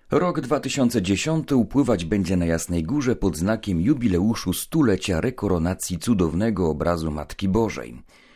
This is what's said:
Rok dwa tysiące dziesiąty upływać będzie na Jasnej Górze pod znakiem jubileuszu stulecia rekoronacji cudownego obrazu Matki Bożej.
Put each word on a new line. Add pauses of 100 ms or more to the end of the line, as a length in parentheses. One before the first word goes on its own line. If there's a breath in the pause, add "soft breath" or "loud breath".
(120)
Rok
dwa
tysiące
dziesiąty
upływać
będzie
na
Jasnej
Górze
pod
znakiem
jubileuszu
stulecia
rekoronacji
cudownego
obrazu
Matki
Bożej. (340 soft breath)